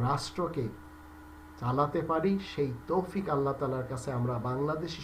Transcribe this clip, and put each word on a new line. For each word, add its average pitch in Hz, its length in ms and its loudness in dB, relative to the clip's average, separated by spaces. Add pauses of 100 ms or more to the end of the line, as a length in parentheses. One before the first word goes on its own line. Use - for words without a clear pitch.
রাষ্ট্রকে 147 560 0 (960)
চালাতে 143 500 2
পারি, 165 220 4 (220)
সেই 139 180 2 (160)
তৌফিক 185 380 0 (100)
আল্লাহ 139 240 4
তাআলার 131 320 0
কাছে 131 180 -4 (100)
আমরা 120 160 2 (140)
বাংলাদেশি 156 540 0